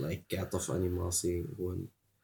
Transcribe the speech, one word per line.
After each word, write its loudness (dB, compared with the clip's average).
like, -2
kei -2
tof 0
animatie, 2
gewoon -2